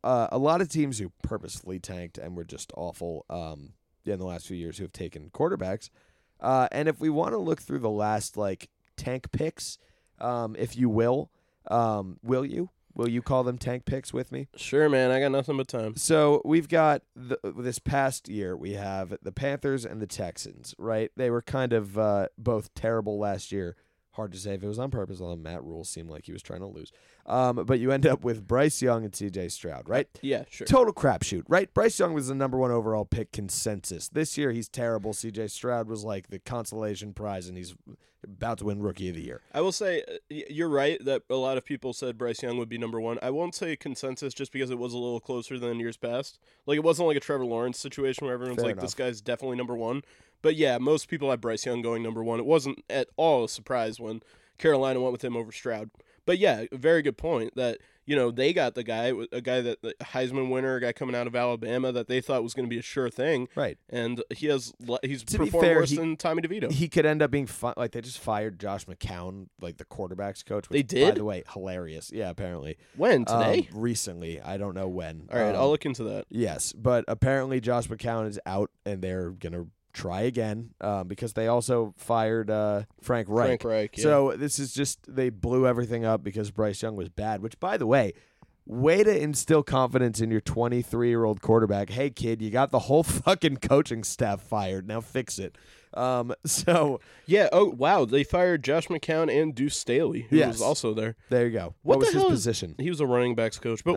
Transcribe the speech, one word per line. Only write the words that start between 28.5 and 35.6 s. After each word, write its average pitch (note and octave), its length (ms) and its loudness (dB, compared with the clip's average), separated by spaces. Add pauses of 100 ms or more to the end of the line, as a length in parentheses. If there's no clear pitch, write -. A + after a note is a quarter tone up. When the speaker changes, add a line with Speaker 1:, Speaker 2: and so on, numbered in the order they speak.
Speaker 1:
Young A#2 240 2
and G2+ 80 -10
C G#2 160 -6
J F2+ 200 -6
Stroud, D2 400 -10
right? B2 180 0 (160)
Speaker 2:
Yeah, C3+ 260 -2
sure. - 200 -14
Speaker 1:
Total B3 260 8
crapshoot, G2+ 540 0
right? F#3 260 2
Bryce A3 240 4
Young F3 160 2
was C3+ 140 -2
the C3+ 80 -4
number C3 200 0
one B2+ 140 2
overall A2 340 0
pick - 280 -4
consensus. G2+ 760 -6
This D3+ 300 -2
year, C#3 140 2
he's A2+ 160 -4
terrible. A2 460 -2
C A2+ 180 -8
J G#2+ 160 -6
Stroud A#2+ 400 -4